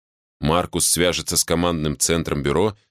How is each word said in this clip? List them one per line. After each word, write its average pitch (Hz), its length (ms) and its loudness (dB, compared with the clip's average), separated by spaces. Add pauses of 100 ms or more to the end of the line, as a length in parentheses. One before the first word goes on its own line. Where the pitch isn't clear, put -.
(420)
Маркус 85 440 0
свяжется 82 520 0
с - 80 2
командным 82 520 0
центром 76 460 0
бюро, 85 340 0 (140)